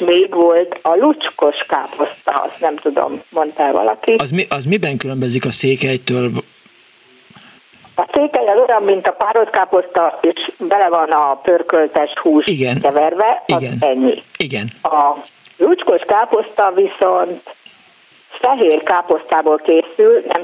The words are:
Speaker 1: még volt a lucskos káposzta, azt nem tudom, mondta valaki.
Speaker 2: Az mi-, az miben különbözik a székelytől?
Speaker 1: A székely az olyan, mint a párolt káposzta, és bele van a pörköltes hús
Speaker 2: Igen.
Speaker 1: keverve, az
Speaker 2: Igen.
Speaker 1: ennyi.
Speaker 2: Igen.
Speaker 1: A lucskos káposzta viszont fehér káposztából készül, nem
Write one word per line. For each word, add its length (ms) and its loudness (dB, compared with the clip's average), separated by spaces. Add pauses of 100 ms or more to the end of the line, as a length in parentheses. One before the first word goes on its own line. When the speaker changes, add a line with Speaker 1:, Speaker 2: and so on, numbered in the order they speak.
Speaker 1:
még 280 2
volt 480 2
a 140 0
lucskos 600 0 (120)
káposzta, 640 -6
azt 280 -6
nem 160 -2
tudom, 540 -4
mondta 420 -2
valaki. 460 0
Speaker 2:
Az 120 -4
mi-, 200 -4
az 140 -6
miben 320 -2
különbözik 480 -4
a 60 -4
székelytől? 800 -2 (1700)
Speaker 1:
A 180 -2
székely 320 0
az 120 2 (100)
olyan, 140 2
mint 260 0
a 40 2
párolt 380 -2
káposzta, 720 0
és 360 -2
bele 300 0
van 220 0
a 240 2
pörköltes 760 0 (120)
hús 240 2
Speaker 2:
Igen. 340 -2
Speaker 1:
keverve, 640 0
az 160 -2
Speaker 2:
Igen. 180 -6
Speaker 1:
ennyi. 420 0 (140)
Speaker 2:
Igen. 340 -6 (120)
Speaker 1:
A 320 2 (420)
lucskos 500 2
káposzta 680 0
viszont 800 0 (760)
fehér 540 2
káposztából 840 0
készül, 640 4
nem 160 -2